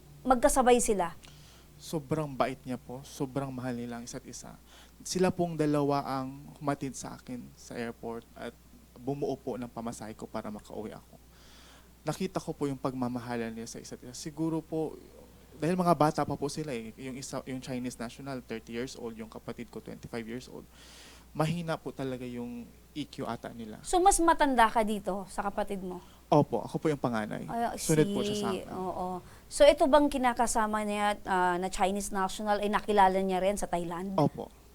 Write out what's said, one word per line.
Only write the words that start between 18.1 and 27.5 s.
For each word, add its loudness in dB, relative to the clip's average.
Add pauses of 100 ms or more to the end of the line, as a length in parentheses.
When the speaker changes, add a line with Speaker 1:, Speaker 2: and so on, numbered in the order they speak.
Speaker 2:
thirty -10
years -6
old, -8
yung -12
kapatid -10
ko, -12
twenty-five -10
years -8
old. -14 (720)
Mahina 0
po -10
talaga -4
yung -8 (320)
E -4
Q -6
ata -6
nila. -10
Speaker 1:
So, 4
mas 8
matanda 6
ka 4
dito -2
sa -6
kapatid -4
mo? -8 (320)
Speaker 2:
Opo, 6
ako -4
po 2
yung 0
panganay. -2
Speaker 1:
Ay, -4